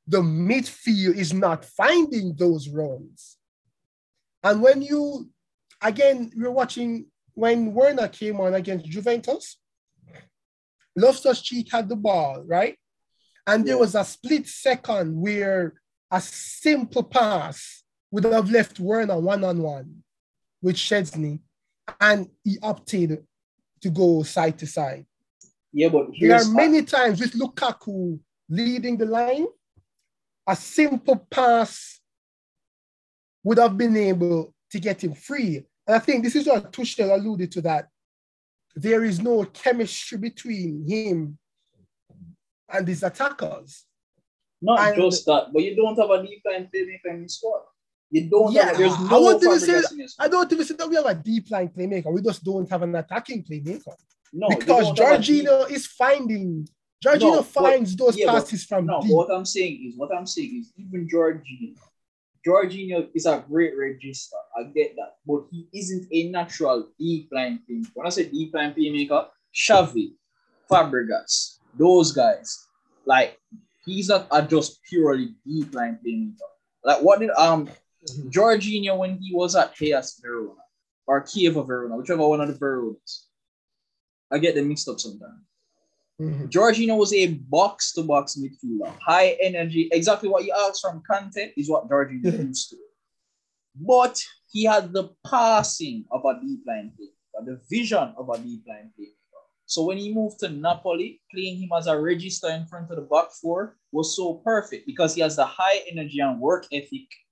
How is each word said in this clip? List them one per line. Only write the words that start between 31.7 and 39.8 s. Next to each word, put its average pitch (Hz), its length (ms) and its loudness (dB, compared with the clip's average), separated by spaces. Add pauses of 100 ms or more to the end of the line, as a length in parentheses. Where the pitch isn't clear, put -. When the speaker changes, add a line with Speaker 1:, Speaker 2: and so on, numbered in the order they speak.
Speaker 1:
would 226 140 2
have 226 200 6
been 226 200 2
able 175 560 0 (180)
to 208 80 -8
get 196 240 -4
him 160 100 -4
free. 196 520 -6 (200)
And 220 100 2
I 226 40 4
think 240 240 0
this 240 120 0
is 294 120 0
what 226 240 2
Tuchel 214 420 -2
alluded 196 400 -2
to, 175 80 -6
that 156 280 -2 (840)
there 226 280 0
is 190 160 -2
no 226 260 0
chemistry 240 720 -4